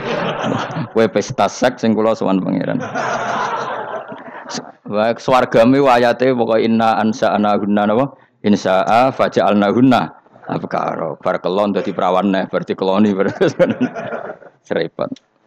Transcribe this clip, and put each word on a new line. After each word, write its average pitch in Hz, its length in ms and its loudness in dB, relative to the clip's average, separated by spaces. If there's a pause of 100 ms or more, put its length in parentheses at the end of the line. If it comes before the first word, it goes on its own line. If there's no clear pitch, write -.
(920)
Kowe 113 160 2
pesta 101 400 -2
seks 131 320 -2
sing 113 160 2
kula 110 160 2
sowan 95 320 0
pangeran. - 360 -4 (2000)
Wa 110 320 0
swargame 127 640 4
wayate 123 520 4
pokoke 113 280 0
inna 113 400 2
ansa'na 104 560 2
hunna 104 320 0
napa? 127 280 0 (280)
Insa'a 104 720 2
faja'alna 101 560 2
hunna 120 280 4 (480)
abkara. 80 720 -6
Bar - 240 -2
kelon 101 320 0
dadi 98 160 -2
perawan 92 400 0
neh, 95 160 0
bar 90 160 -2
dikeloni 98 500 0
bar. 98 200 0 (640)
<laughs> - 680 -12
Serepot. - 440 -4 (360)